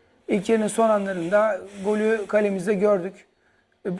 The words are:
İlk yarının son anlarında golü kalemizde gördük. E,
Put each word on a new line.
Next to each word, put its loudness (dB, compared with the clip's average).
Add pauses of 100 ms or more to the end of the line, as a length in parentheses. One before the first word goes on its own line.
(280)
İlk -2
yarının 2
son 0
anlarında 0 (240)
golü 0
kalemizde 0
gördük. 0 (600)
E, -4 (100)